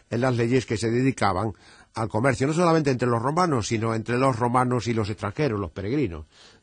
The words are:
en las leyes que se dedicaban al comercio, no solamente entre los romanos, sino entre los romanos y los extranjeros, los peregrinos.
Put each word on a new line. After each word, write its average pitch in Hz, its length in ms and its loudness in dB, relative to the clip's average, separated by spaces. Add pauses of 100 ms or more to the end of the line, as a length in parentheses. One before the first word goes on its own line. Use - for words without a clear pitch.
(100)
en 120 100 -2
las 127 160 2
leyes 120 300 2
que 117 100 -2
se 110 140 -2
dedicaban 113 640 0 (420)
al 113 140 -4
comercio, 131 400 0
no 160 40 0
solamente 160 380 2
entre 123 160 0
los 120 160 0
romanos, 151 460 0
sino 113 260 -2
entre 113 240 -2
los 131 180 2
romanos 123 520 0
y 120 60 0
los 110 140 -2
extranjeros, 107 520 -2
los 95 100 -4
peregrinos. 98 560 -4 (360)